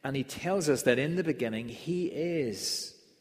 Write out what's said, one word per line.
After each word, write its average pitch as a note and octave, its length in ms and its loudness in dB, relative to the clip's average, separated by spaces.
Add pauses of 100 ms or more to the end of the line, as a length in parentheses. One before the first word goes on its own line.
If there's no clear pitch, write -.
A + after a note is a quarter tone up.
and C#3 140 -4
he C3 80 0
tells F3 460 0
us C3 140 4
that B2 140 6
in D#3 200 0
the F#3 60 0
beginning A#2 440 -2
he E3 380 -4
is. D3+ 880 -2 (260)